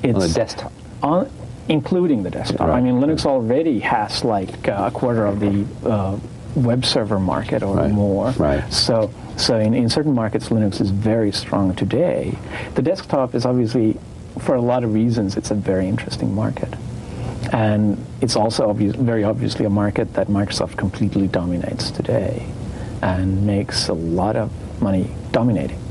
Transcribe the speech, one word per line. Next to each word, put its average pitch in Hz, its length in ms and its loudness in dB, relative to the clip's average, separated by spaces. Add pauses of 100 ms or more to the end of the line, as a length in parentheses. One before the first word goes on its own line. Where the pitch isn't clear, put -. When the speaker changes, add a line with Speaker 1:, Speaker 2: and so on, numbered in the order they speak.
Speaker 1:
On 117 160 4
the - 60 4
Speaker 2:
It's 156 100 2
Speaker 1:
desktop? - 360 -2 (300)
Speaker 2:
on, 165 300 2 (380)
including 156 540 2
the 87 60 -4
desktop. - 380 -2
Speaker 1:
Right. - 100 4
Speaker 2:
I 123 40 4
mean, 123 200 4
Linux 156 240 2
already 135 540 2
has, 104 440 0
like, 101 440 -2
uh, 101 200 0
a - 40 -2
quarter 117 340 0
of 101 140 0
the, 101 260 2 (240)
uh, 101 280 0 (380)
web 123 300 2
server 110 340 0
market 95 440 0
or 98 140 0
Speaker 1:
Right. 78 140 2
Speaker 2:
more. 101 460 2
Speaker 1:
Right. 73 340 2
Speaker 2:
So, 113 380 2 (280)
so 120 200 2
in, 110 160 4
in 120 160 2
certain 151 240 2
markets, 110 360 0
Linux 107 320 2
is 101 100 2
very 107 400 2
strong 95 420 0
today. 143 640 0 (380)
The - 80 0
desktop 139 500 0
is 120 120 0
obviously, 117 520 2 (420)
for - 160 0
a 123 60 2
lot 123 220 2
of 110 100 0
reasons, 110 440 2
it's - 140 -6
a 107 40 0
very 92 320 0
interesting 107 480 -2
market. 110 380 -2 (800)
And 107 460 2 (240)
it's 123 140 0
also 117 340 2
obvious, 104 260 2
very 117 280 2
obviously 110 420 0
a 107 40 2
market 104 440 0
that 95 140 0
Microsoft 101 500 0
completely 98 500 0
dominates 87 640 -2
today - 540 -2 (560)
and 95 460 2
makes 101 400 0
a - 60 0
lot 87 420 0
of 113 160 -2 (300)
money 95 280 0 (220)
dominating. 117 480 0 (120)